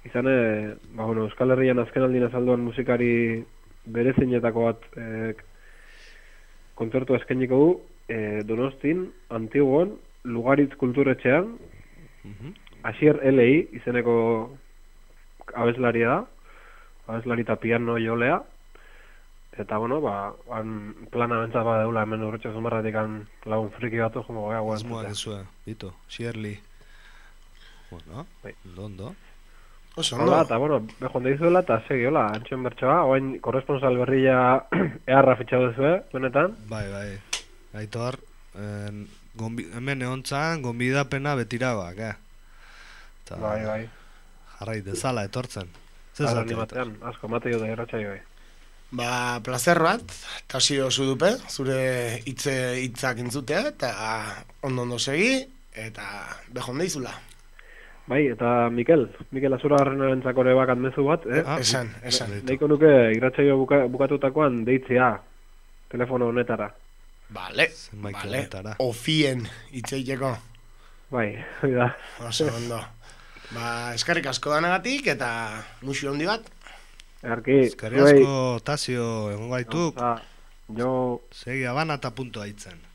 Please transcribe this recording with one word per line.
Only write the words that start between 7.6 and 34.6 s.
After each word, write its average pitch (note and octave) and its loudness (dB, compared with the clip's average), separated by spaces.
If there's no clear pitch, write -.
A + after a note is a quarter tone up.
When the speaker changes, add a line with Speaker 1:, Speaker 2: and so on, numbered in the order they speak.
Speaker 1:
eh, G#2+ -2
Donostin, C3+ -2
Antiguon, C#3 2
Lugaritz B2+ 2
Kulturetxean, C3+ 2
Speaker 2:
Mhm. G#2 -16
Speaker 1:
Asier D3 4
L C3+ 6
I C#3 6
izeneko A#2+ 0
abeslaria A#2 2
da, E3 0
abeslari A#2 -4
eta A2+ 0
piano A#2 0
jolea, A#2 0
eta, G#2+ -4
bueno, A#2+ 0
ba, G2+ -4
han A2 -8
plana A#2+ 0
bentsat A2+ -2
badeula A2+ 2
hemen A2 -4
Urretxo A2 -6
Zumarratik A2+ -4
han G#2+ -4
lagun A2 -2
friki A#2 -6
batu, A2+ -2
jongo A2 -8
gea, A2+ -4
Speaker 2:
Asmoak A2 -6
Speaker 1:
guantzutea. G#2 -10
Speaker 2:
ezue, G2+ -10
bito, G#2 -12
Asier A#2 -8
Lee. G#2 -8
Bueno, E2+ -16
Speaker 1:
Bai. G2+ -14
Speaker 2:
ondo, F#2 -14
ondo. G#2 -12
Speaker 3:
Oso E3 -2
Speaker 1:
Hola, - 0
Speaker 3:
ondo. D#3 6
Speaker 1:
eta, B2+ 2
bueno, C3 0
behon C3 -4
deizuela D#3+ 4
eta A#2+ 2
segi, B2+ 0
hola, C3+ 2
antxen B2 -6
bertsoa, C3+ 2
oain C3+ 2
korresponsal C3 0
berria C3 4